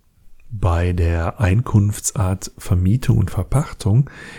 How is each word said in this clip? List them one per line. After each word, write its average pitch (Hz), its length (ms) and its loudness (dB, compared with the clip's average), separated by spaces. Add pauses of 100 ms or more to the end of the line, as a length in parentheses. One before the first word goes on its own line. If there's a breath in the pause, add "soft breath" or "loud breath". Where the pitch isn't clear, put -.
(500)
Bei 90 440 0
der 85 480 0
Einkunftsart 101 1120 0
Vermietung 95 640 2
und 92 120 0
Verpachtung - 800 0 (300 loud breath)